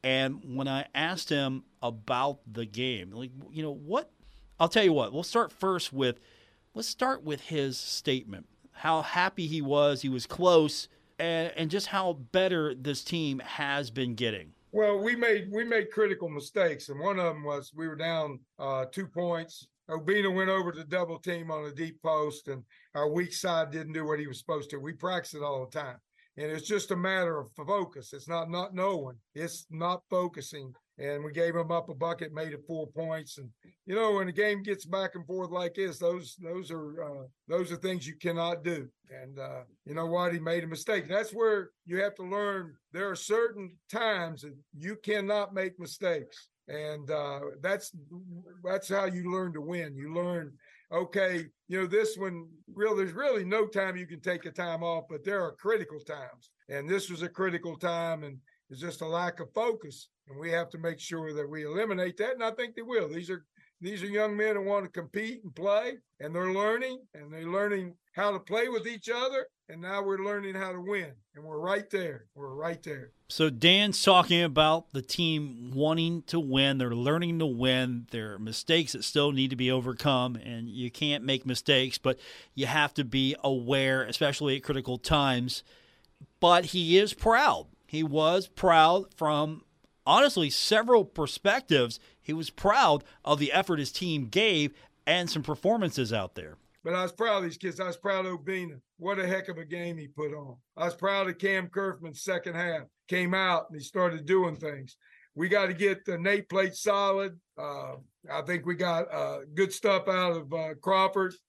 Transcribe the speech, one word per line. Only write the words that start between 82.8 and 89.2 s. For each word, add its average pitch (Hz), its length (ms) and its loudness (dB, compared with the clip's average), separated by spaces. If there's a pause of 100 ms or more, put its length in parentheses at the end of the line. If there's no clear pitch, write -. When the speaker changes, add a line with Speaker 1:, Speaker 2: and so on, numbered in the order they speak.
Speaker 1:
to 143 100 2
be 135 380 2
aware, 135 600 2
especially 139 540 0
at 135 60 -8
critical 131 340 -2
times. 127 640 2 (760)
But 175 260 8
he 175 320 6
is 202 160 6
proud. 226 540 4 (200)
He 156 160 0
was 160 440 4
proud 175 680 8
from, 151 480 0 (420)